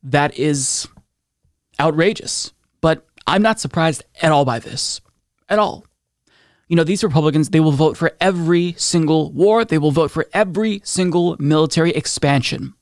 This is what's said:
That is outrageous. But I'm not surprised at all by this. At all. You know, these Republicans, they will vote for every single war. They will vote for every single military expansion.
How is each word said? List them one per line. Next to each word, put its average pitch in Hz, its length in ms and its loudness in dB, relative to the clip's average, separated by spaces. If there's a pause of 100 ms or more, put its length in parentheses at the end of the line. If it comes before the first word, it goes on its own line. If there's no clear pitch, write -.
That 143 380 0
is 143 480 -2 (880)
outrageous. 160 760 -2 (260)
But 165 260 0 (220)
I'm 190 140 2
not 220 180 2
surprised 160 460 -2 (160)
at 160 100 2
all 143 140 4
by 117 140 -4
this. - 420 -8 (480)
At 208 100 0
all. - 260 -4 (840)
You 170 80 2
know, 165 80 4
these 196 180 -2
Republicans, 151 460 2
they 165 100 2
will 156 140 4
vote 143 240 2
for 165 240 -2
every 175 560 0
single 156 560 0
war. 214 320 2
They 160 120 0
will 151 140 2
vote 147 180 2
for - 220 -4
every 202 540 -2
single 175 520 0
military 156 540 2
expansion. - 920 -2